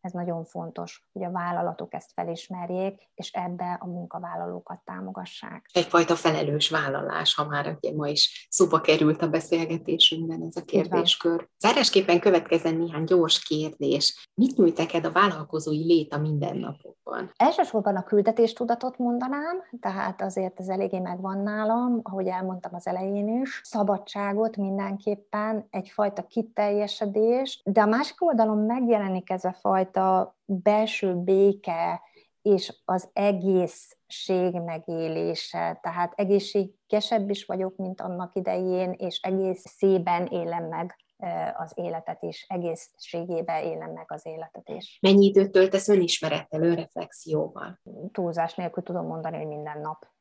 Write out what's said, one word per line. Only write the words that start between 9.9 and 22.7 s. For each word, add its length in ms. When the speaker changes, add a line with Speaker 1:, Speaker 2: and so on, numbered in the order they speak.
Speaker 2:
ez 140
a 40
Speaker 1:
Így 120
van. 100
Speaker 2:
kérdéskör. 680
Zárásképpen 640
következzen 540
néhány 300
gyors 380
kérdés. 920
Mit 220
nyújt 200
neked 280
a 80
vállalkozói 720
lét 300
a 40
mindennapok? 760
Munkájukban? 300
Speaker 1:
Elsősorban 600
a 60
küldetéstudatot 960
mondanám, 640
tehát 420
azért 380
ez 80
eléggé 300
megvan 400
nálam, 640
ahogy 240
elmondtam 480